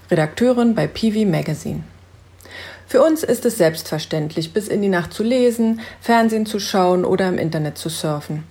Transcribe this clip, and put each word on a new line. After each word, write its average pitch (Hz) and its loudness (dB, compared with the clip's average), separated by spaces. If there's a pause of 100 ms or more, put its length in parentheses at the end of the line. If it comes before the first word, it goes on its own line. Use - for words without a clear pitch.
(100)
Redakteurin 233 2
bei 156 0
P 220 -2
V 214 2
Magazine. 151 -4 (1040)
Für 269 4
uns 320 2
ist - -2
es 226 0
selbstverständlich, 160 -2
bis 208 -2
in 208 -2
die 202 2
Nacht 175 0
zu - -4
lesen, 233 2 (220)
Fernsehen 226 2
zu 214 -4
schauen 180 2
oder 190 2
im 180 -2
Internet 156 -4
zu - -8
surfen. 151 -6